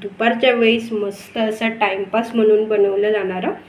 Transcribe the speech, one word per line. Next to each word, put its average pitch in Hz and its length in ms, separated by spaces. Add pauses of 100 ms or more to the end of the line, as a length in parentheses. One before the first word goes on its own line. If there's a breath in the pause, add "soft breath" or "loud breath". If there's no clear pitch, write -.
दुपारच्या 226 520
वेळेस 226 400
मस्त 202 440
असं 220 320 (100)
टाइमपास 202 560
म्हणून 220 320
बनवलं 202 440
जाणारं 196 420 (160 loud breath)